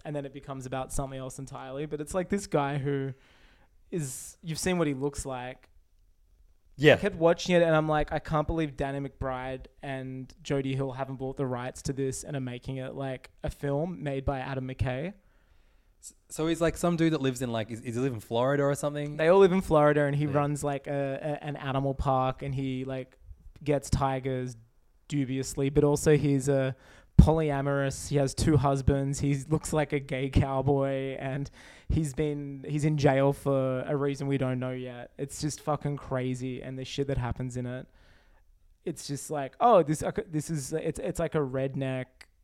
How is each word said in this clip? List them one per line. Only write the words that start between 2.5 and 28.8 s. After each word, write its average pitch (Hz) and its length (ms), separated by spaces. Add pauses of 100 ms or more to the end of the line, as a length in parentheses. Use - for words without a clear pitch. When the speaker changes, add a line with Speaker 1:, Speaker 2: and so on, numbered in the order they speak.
Speaker 1:
who 135 360 (760)
is, - 520
you've 160 160
seen 180 200
what 165 80
he 147 80
looks 139 320
like. 127 420 (1080)
Speaker 2:
Yeah. 135 180
Speaker 1:
I - 20
kept 196 200
watching 170 380
it, 170 80
and 165 120
I'm 156 140
like, 151 240
"I 156 60
can't 151 280
believe 160 300
Danny 139 220 (100)
McBride 131 580 (160)
and 131 500 (100)
Jody 135 320
Hill 135 180
haven't 135 240
bought 131 200
the 143 100
rights 123 360
to 143 100
this 131 320
and 147 120
are 131 40
making 127 380
it, 131 160
like, 131 360 (140)
a 151 60
film 147 520
made 139 220
by 135 160
Adam 131 280
McKay." 135 460 (880)
Speaker 2:
S-, - 120 (140)
so 160 200
he's, 165 120
like, 165 160
some 175 200
dude 160 160
that 147 100
lives 131 200
in, 120 100
like, 113 180
is, 117 120
is 117 120
he 120 60
live 135 120
in 107 80
Florida 135 440
or 143 100
something? 147 420
Speaker 1:
They 156 120
all 185 100
live 190 140
in 190 80
Florida, 147 440
and 143 120
he 151 80
Speaker 2:
Yeah. 143 80
Speaker 1:
runs, 143 320
like, 143 240
a, 139 520
a, - 40
an 147 120
animal 139 380
park, 131 480
and 139 120
he, 131 300
like, 131 320 (460)
gets 143 260
tigers 131 680 (500)
dubiously, 135 640
but 147 140
also 147 320
he's 139 320
a 131 260 (460)
polyamorous. 139 880
He 143 80
has 139 180
two 156 220
husbands. 139 640